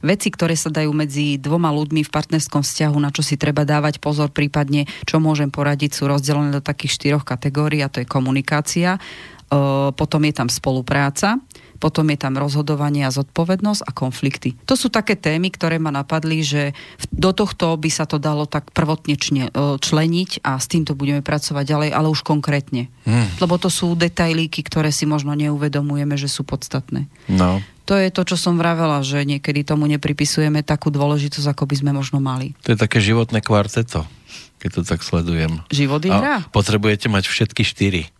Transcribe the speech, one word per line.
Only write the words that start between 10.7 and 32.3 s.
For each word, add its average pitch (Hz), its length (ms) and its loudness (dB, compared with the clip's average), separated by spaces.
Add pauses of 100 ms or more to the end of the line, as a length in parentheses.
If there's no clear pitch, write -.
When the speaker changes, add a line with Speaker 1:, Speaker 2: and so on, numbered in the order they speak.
Speaker 1:
potom 156 300 0
je 147 100 2
tam 135 160 -2
rozhodovanie 143 680 0
a 131 80 2
zodpovednosť 180 720 0
a - 80 -10
konflikty. 131 640 -2 (100)
To 269 100 2
sú 262 120 0
také 220 280 0
témy, 170 360 -2
ktoré 165 260 -2
ma 160 140 0
napadli, 160 500 -2
že 143 320 0
v, - 360 -14
do - 240 2
tohto 175 420 0
by 156 160 -2
sa 151 160 -2
to 160 100 -4
dalo 147 300 0
tak - 240 -6
prvotne 151 440 0
čne-, 139 360 -2
e, - 20 -20 (240)
členiť 165 640 0
a 135 160 -2
s 131 100 -4
týmto 156 280 0
budeme 139 260 0
pracovať 143 440 -2
ďalej, 151 260 0
ale 156 180 2
už 156 140 0
konkrétne. 143 640 0 (160)
Speaker 2:
Hmm. 113 240 4 (100)
Speaker 1:
Lebo 175 220 2
to 185 100 0
sú 175 240 0
detailíky, 165 680 0
ktoré 156 260 0
si 147 160 0
možno 147 300 0
neuvedomujeme, 147 800 0
že 139 120 -2
sú - 160 -4
podstatné. - 680 -6 (160)
Speaker 2:
No. 92 340 2 (220)
Speaker 1:
To 196 160 2
je 185 160 2
to, 185 100 0
čo 175 140 -2
som 175 160 2
vravela, 165 480 2
že 139 180 -2
niekedy 143 460 -2
tomu 151 240 2
nepripisujeme 147 720 0
takú 151 260 0
dôležitosť, 143 640 0
ako 139 160 -2
by 143 100 0
sme 143 140 0
možno 139 320 0
mali. 131 400 -2